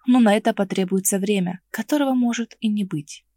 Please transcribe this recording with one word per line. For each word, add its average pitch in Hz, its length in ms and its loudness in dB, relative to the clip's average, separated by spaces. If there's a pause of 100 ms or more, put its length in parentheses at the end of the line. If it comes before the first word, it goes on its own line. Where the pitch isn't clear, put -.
но 247 140 4
на 208 160 6
это 220 180 0
потребуется 190 640 -2
время, 185 420 -2 (100)
которого 269 440 -2
может 233 460 -2
и 220 80 -2
не 208 160 -2
быть. - 400 -8 (120)